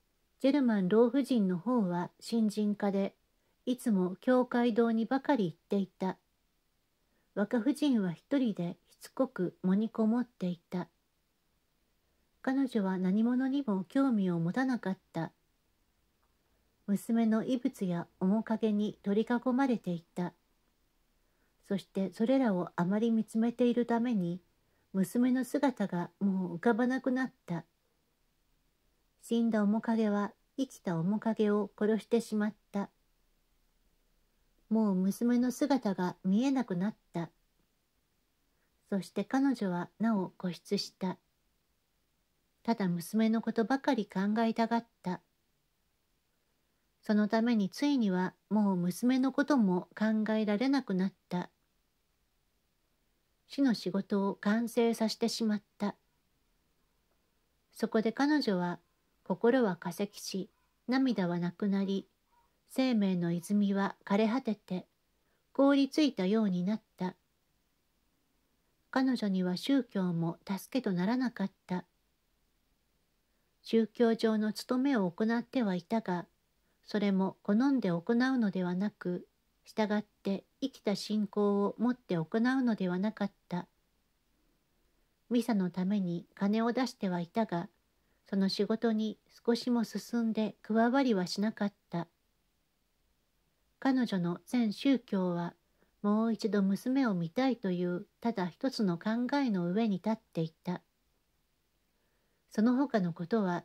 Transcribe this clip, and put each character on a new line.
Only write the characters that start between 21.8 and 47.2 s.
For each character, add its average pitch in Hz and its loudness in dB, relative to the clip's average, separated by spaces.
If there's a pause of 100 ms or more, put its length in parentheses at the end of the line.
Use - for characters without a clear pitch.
て 190 -2
そ 226 -2
れ 262 4
ら 247 2
を 180 -2
あ 175 2
ま 196 0
り 233 2
見 220 2
つ - -6
め 233 2
て 247 0
い 240 4
る 240 0
た 233 2
め 240 0
に、 180 -2 (500)
娘 240 2
の 254 0
姿 269 0
が 175 -4 (100)
も 190 0
う 170 -6
浮 165 -12
か 233 2
ば 247 0
な 254 -2
く 269 -2
な 262 -2
っ - -6 (140)
た。 170 -6 (1600)
死 233 0
ん 233 2
だ 220 2
面 208 2
影 226 0
は 202 0 (260)
生 269 -2
き - -12
た 170 -2
面 196 0
影 214 0
を 208 0
殺 208 2
し - -12
て 233 2
し 220 -4
ま 214 0
っ 208 -8 (180)
た。 202 -4 (1800)
も 214 2
う - 0
娘 196 2
の 247 2
姿 254 0
が 180 -2
見 202 2
え 285 2
な 262 0
く 190 -4
な 190 -2
っ - -6 (200)
た。 165 -6 (1600)
そ 196 -2
し 180 -8
て 202 -4
彼 269 2
女 202 -2
は 175 -4 (100)
な 220 0
お 180 -2
固 - -8
執 - -6
し - -6
た。 185 -6 (1500)
た 226 0
だ 196 -2
娘 208 -2
の 226 0
こ 220 -6
と 226 0
ば 262 0
か 277 0
り 220 -2
考 208 -2
え 226 2
た 226 0
が 233 0
っ 233 -4 (160)
た。 180 -8 (1800)
そ 220 0
の 208 4